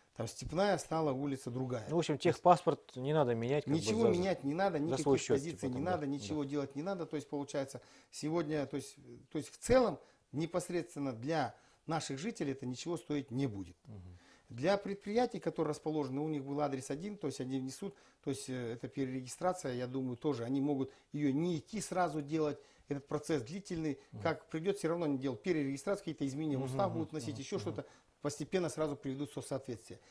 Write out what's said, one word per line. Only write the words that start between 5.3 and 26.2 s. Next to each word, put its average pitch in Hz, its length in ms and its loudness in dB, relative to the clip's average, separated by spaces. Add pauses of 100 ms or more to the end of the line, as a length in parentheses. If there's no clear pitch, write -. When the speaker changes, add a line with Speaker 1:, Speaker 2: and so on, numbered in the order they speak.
Speaker 1:
позиций 156 200 -4
Speaker 2:
типа, - 100 -4
Speaker 1:
не 127 80 -2
Speaker 2:
там, 143 100 -2
да, 180 60 2
Speaker 1:
надо, 156 160 0
ничего 143 360 -2
Speaker 2:
да. 135 60 -4
Speaker 1:
делать 139 260 -2
не 143 80 -4
надо. 185 220 -2
То 160 100 -6
есть, 139 140 -6
получается, 143 520 -4 (300)
сегодня, 151 540 0
то 139 100 -6
есть, 135 220 -8 (340)
то 160 60 -4
есть 143 120 -4
в - 80 -20
целом 240 400 6 (360)
непосредственно 160 800 -2
для 127 420 0 (320)
наших 147 320 -2
жителей 165 320 -2
это 131 140 -6
ничего 139 320 -4
стоить 147 340 -4
не 135 160 2
будет. 95 380 -8
Speaker 2:
Мгм. 90 340 -16 (300)
Speaker 1:
Для 160 280 2
предприятий, 202 640 -2
которые 156 300 0
расположены, 147 500 -2
у 156 80 0
них 147 160 -2
был 143 160 -4
адрес 135 320 -2
один, 190 260 -6
то 156 100 -4
есть 135 120 -4
они 131 200 -2
внесут, 135 360 -6 (260)
то - 100 -4
есть, 131 180 -6
э, 120 240 -4
это 113 160 -8
перерегистрация, 131 880 -2
я 123 120 -2
думаю, 127 300 -2
тоже 131 260 0
они 135 160 0
могут 135 320 2 (220)
её 147 180 2
не 165 260 2
идти 208 220 -8
сразу 156 420 0
делать, 147 380 0 (300)
этот 143 180 -4
процесс 151 360 0
длительный, 160 540 -4 (140)
Speaker 2:
Мгм. 110 100 -10
Speaker 1:
как 147 280 0
придёт, 185 280 0
всё 160 120 0
равно 170 160 0
они 143 120 2
делают 127 240 -2
перерегистрацию, 156 600 0
какие-то 147 260 -4